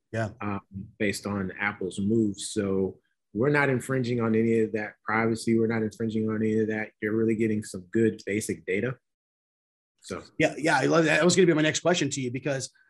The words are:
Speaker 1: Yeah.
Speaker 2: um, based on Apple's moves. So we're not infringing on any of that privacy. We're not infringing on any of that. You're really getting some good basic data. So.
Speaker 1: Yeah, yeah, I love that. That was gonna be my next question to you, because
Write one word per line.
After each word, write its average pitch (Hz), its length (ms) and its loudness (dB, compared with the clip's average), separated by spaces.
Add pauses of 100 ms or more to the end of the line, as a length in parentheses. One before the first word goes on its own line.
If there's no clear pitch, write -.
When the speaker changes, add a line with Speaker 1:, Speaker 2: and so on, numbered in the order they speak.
(120)
Speaker 1:
Yeah. 110 180 -4 (120)
Speaker 2:
um, 101 180 -4 (380)
based 101 280 -2
on 98 320 -4
Apple's 101 400 -4
moves. 104 520 0
So 95 480 -2 (360)
we're 113 140 0
not 147 220 2
infringing 123 500 -2
on 113 140 2
any 113 260 2
of 107 120 0
that 107 200 -6 (140)
privacy. 113 520 0
We're 113 80 4
not 113 160 0
infringing 110 460 -2
on 110 80 -2
any 110 220 0
of 107 100 2
that. 107 220 -6 (100)
You're 107 160 -2
really 113 180 2
getting 110 300 0
some 92 260 -12
good 113 360 2
basic 98 400 -4
data. 104 300 -2 (1040)
So. 85 200 -10 (160)
Speaker 1:
Yeah, 151 200 2
yeah, 147 200 2
I 135 80 2
love 160 180 4
that. 151 120 2
That 156 80 2
was 180 120 6
gonna 185 100 6
be 165 80 4
my 151 80 2
next 151 180 0
question 165 300 2
to 135 100 -6
you, 127 100 -4
because 131 400 -6 (200)